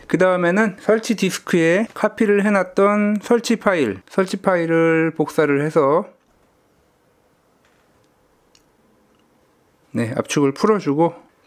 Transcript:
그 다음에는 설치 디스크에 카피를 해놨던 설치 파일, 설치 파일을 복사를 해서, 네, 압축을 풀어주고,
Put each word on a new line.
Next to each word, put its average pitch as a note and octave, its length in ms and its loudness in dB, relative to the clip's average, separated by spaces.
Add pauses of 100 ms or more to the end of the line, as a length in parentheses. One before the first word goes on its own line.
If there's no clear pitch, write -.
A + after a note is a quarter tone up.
그 D#3 100 -2
다음에는 F#3 600 0
설치 A3 360 0
디스크에 F3 760 0
카피를 G#3 520 0
해놨던 G#3 760 0
설치 A#3 340 0
파일, C#3+ 540 0
설치 F#3+ 280 -2
파일을 E3 800 0
복사를 C#3+ 480 0
해서, D#3 440 0 (3750)
네, A#2 240 -4
압축을 C#3 380 -2
풀어주고, E3 760 -2 (180)